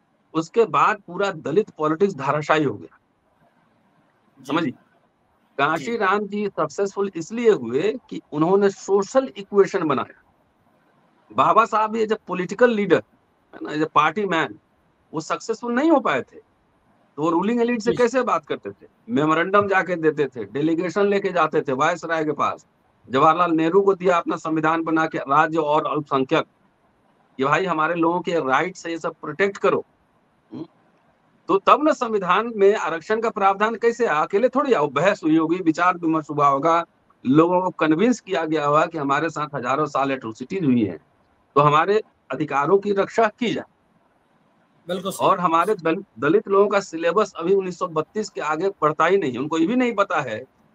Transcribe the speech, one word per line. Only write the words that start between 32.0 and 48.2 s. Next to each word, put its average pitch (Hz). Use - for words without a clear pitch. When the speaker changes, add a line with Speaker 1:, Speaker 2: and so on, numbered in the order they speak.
Speaker 1:
में 202
आरक्षण 180
का 226
प्रावधान 208
कैसे 233
आया? 156
अकेले 202
थोड़ी 269
आया, 156
वो 151
बहस 160
हुई 160
होगी, 160
विचार 175
विमर्श 160
हुआ 147
होगा, 160
लोगों 170
को 185
कन्विंस 170
किया 175
गया 156
होगा 151
कि 165
हमारे 151
साथ 151
हजारों 131
साल 139
atrocities 131
हुई 123
हैं, 90
तो 139
हमारे 165
अधिकारों 143
की 202
रक्षा 196
की 214
जाए। -
Speaker 2:
बिल्कुल 185
सही। 131
Speaker 1:
और 175
हमारे 175
दल-, 165
दलित 160
लोगों 202
का 202
syllabus 170
अभी 170
उन्नीस 185
सौ 185
बत्तीस 165